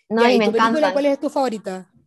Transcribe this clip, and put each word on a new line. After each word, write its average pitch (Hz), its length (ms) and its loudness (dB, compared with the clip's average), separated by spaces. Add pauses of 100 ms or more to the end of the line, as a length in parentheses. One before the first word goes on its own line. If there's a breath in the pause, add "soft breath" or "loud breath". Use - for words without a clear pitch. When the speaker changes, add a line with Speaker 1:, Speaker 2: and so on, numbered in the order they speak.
Speaker 1:
No, 226 180 2
Speaker 2:
Ya, 254 60 4
Speaker 1:
y 247 40 4
Speaker 2:
¿y 226 40 2
Speaker 1:
me 214 40 2
Speaker 2:
tu 214 60 0
película 226 400 2
Speaker 1:
encantan. - 20 -2
Speaker 2:
cuál 285 140 0
es 277 140 0
tu 302 100 -4
favorita? 202 580 -6 (180)